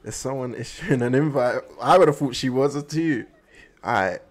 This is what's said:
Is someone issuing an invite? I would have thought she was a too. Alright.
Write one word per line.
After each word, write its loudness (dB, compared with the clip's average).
Is -12
someone -6
issuing -4
an 0
invite? 0
I 6
would 8
have -2
thought -4
she -4
was 0
a -6
too. -2
Alright. 0